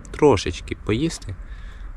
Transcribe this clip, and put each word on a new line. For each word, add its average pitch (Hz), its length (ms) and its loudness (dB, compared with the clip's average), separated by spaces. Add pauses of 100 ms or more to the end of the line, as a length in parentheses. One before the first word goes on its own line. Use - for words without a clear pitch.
(100)
трошечки - 760 4
поїсти, 117 500 0 (640)